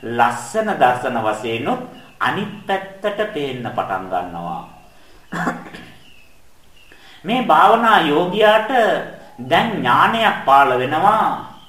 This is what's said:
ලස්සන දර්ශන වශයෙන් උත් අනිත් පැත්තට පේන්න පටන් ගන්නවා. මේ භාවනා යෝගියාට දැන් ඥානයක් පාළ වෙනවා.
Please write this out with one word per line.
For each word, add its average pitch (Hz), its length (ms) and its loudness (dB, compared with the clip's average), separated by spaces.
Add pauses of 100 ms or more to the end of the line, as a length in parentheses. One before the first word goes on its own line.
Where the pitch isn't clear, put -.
ලස්සන 120 680 -2
දර්ශන 127 460 0
වශයෙන් 113 500 -4
උත් 254 160 -4 (340)
අනිත් 185 440 -4
පැත්තට 196 640 -6
පේන්න 131 380 -6
පටන් 95 400 -6
ගන්නවා. 87 580 -6 (2500)
මේ 240 220 -2
භාවනා 208 580 6
යෝගියාට 202 680 2 (720)
දැන් 170 320 0
ඥානයක් 190 720 2
පාළ 135 260 6
වෙනවා. 160 880 0 (100)